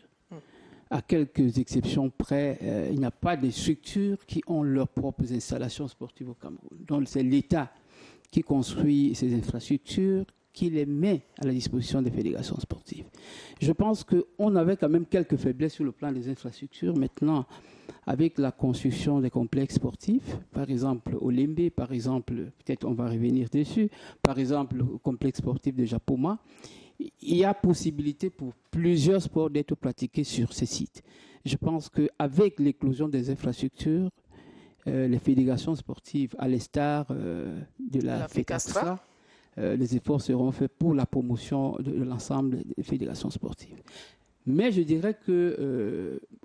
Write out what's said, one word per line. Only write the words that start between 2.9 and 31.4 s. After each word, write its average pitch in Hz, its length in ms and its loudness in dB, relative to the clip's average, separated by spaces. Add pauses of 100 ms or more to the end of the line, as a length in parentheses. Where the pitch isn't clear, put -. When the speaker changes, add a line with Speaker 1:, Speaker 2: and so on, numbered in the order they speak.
Speaker 2:
il 139 80 -2
n'y 131 60 0
a 117 60 -2
pas 175 260 -2
de 131 120 2
structures 196 760 -2
qui - 220 -4
ont 160 140 0
leurs 135 280 2
propres 127 420 -4
installations 123 560 -6
sportives 123 440 -14
au - 20 -14
Cameroun. - 520 -18
Donc 147 220 0
c'est 135 160 0
l'État 139 480 2 (580)
qui - 120 2
construit 139 760 2
ces 127 180 0
infrastructures, 190 920 -2 (260)
qui 175 180 -2
les 151 160 0
met 151 360 2 (180)
à 147 60 -6
la 131 80 2
disposition 127 480 0
des 123 100 2
fédérations - 480 -2
sportives. - 460 -10 (540)
Je 143 120 2
pense 208 320 2
qu'on 196 520 2
avait 180 200 4
quand 147 140 0
même 170 160 4
quelques 170 320 2
faiblesses 135 360 0
sur 160 100 -4
le 131 80 0
plan 147 200 -6
des 127 180 -4
infrastructures. 143 640 -6
Maintenant, 147 500 2 (600)
avec 160 320 2
la 135 140 2
construction 135 680 0
des 127 120 0
complexes 131 440 0
sportifs, - 640 0 (140)
par 139 180 -4
exemple 127 500 0
au 127 120 0
Lembe, 156 400 2
par 127 200 -4
exemple, 123 420 -2 (300)
peut-être - 220 -4
on 123 80 0
va 120 120 -2
revenir 120 440 2
dessus, 151 400 2 (320)
par 135 160 0
exemple 135 440 0
au 127 180 -2
complexe 131 400 -2
sportif 131 360 -2
de 127 100 2
Japoma, 131 520 0 (600)
il - 380 -2
y 185 60 6
a 196 120 4
possibilité 156 760 0
pour 127 240 -8 (160)
plusieurs 170 520 4
sports 156 280 0
d'être 147 240 0
pratiqués 131 500 -4
sur - 300 -2
ces 120 140 -2
sites. - 340 -8 (420)